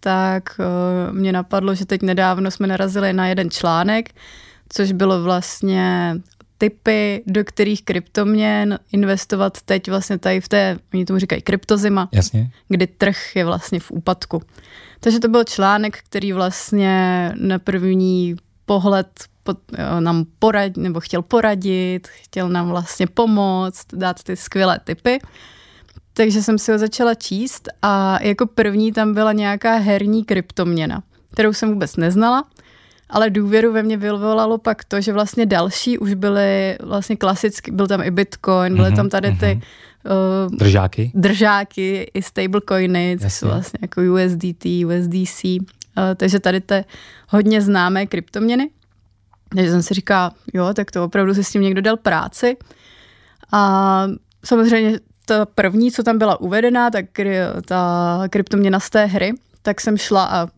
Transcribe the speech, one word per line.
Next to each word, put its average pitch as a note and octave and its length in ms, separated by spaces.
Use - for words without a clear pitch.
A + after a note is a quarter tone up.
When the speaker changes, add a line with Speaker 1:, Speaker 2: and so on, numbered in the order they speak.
Speaker 1:
tak, F#3+ 600
eh, F3+ 520
mě F#3+ 200
napadlo, F#3+ 420
že F#3 120
teď F#3+ 160
nedávno F#3 480
jsme F#3+ 160
narazili F#3+ 460
na F#3 140
jeden F#3 240
článek, F3+ 600
což G3 240
bylo F#3 300
vlastně F3+ 920
tipy, G#3 680
do G3 180
kterých G#3 400
kryptoměn G#3 920
investovat G3 720
teď F#3+ 240
vlastně F#3+ 300
tady F#3 220
v - 80
té, F#3+ 300
oni F#3 100
tomu F#3 140
říkají F#3 240
kryptozima, G3+ 680
Speaker 2:
Jasně. G#2+ 380
Speaker 1:
kdy F#3 180
trh - 500
je F#3 80
vlastně F3 360
v - 100
úpadku. E3+ 520
Takže A#3 200
to A#3 80
byl A#3 160
článek, G#3 540
který G3 340
vlastně F#3 1040
na F#3 220
první F#3 760
pohled G3 400
pod-, - 160
eh, E3 260
nám E3 240
porad-, G3+ 360
nebo E3+ 240
chtěl F3 220
poradit, F#3 840
chtěl - 400
nám F3 200
vlastně F3 380
pomoct, G3 840
dát F#3 300
ty F#3 140
skvělé F#3 480
tipy. B3 340
Takže G#3+ 280
jsem A3 160
si A3 140
ho G#3+ 60
začala A3+ 360
číst A3+ 540
a G3 400
jako G#3 240
první G#3+ 460
tam G#3+ 220
byla G#3+ 180
nějaká G#3 440
herní G#3 480
kryptoměna, F3+ 800
kterou G#3+ 200
jsem G#3+ 200
vůbec F#3 240
neznala, G#3+ 480
ale G#3+ 200
důvěru G#3+ 420
ve A3 100
mně A3 140
vyvolalo G#3+ 600
pak A3 260
to, G3+ 160
že G3+ 120
vlastně G#3+ 340
další F#3+ 520
už G3+ 160
byly G3 680
vlastně G3+ 340
klasicky, G3 540
byl G3 160
tam F#3+ 160
i - 80
Bitcoin, F#3 640
byly G3 120
Speaker 2:
Mhm, G3 80
Speaker 1:
tam G3+ 120
tady G3 320
ty, G#3 140
Speaker 2:
mhm. A2+ 80
Speaker 1:
eh, - 40
Speaker 2:
Držáky. G2+ 580
Speaker 1:
držáky G3 1000
i F#3+ 80
stablecoiny, F#3 960
což C3+ 60
Speaker 2:
Jasně. G2 140
Speaker 1:
jsou - 80
vlastně - 360
jako F#3 200
U F3+ 140
S F#3 200
D E3+ 180
T, F3 320
U E3 40
S F3 180
D F#3 180
C, F3+ 320
eh, F#3+ 160
takže F#3+ 260
tady F#3 200
ty G3 240
hodně G#3+ 340
známé F#3+ 440
kryptoměny. A3+ 640
Takže F#3 140
jsem F3 120
si F#3+ 120
říkala, F#3 380
jo, F#3 200
tak G3+ 160
to F3 140
opravdu G3 300
si G3 100
s - 60
tím G3+ 120
někdo F#3+ 200
dal A3 140
práci. A3 600
A G3 540
samozřejmě A3+ 560
ta G#3+ 200
první, G#3+ 460
co B3 100
tam A3+ 160
byla G#3 220
uvedená, A#3+ 500
ta A3 120
kry-, F#3+ 600
ta F3 560
kryptoměna G3 500
z - 100
té G#3+ 160
hry, G3 260
tak G3+ 180
jsem G#3+ 180
šla G3 260
a F3+ 220